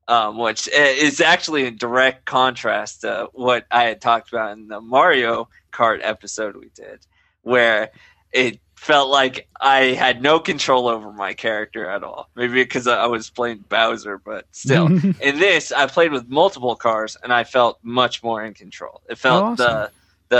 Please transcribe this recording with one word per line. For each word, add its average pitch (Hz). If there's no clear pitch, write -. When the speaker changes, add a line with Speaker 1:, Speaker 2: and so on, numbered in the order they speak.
Speaker 1:
um, 110
which 113
i-, 143
is 143
actually 160
in 117
direct 127
contrast 117
to 107
what 123
I 120
had 110
talked 117
about 110
in 107
the 107
Mario 117
Kart 110
episode 104
we -
did, 101
where 113
it 127
felt 139
like 131
I 135
had 123
no 147
control 143
over 110
my 98
character 107
at 95
all. -
Maybe 123
because 123
I, 117
I -
was 113
playing 117
Bowser, 104
but 104
still. 143
Speaker 2:
<laughs> 180
Speaker 1:
In 139
this, 175
I 135
played 165
with 123
multiple 131
cars, 110
and 123
I 120
felt 120
much 123
more 113
in 110
control. -
It 117
felt 131
Speaker 2:
Oh, 208
awesome. 117
Speaker 1:
the, 123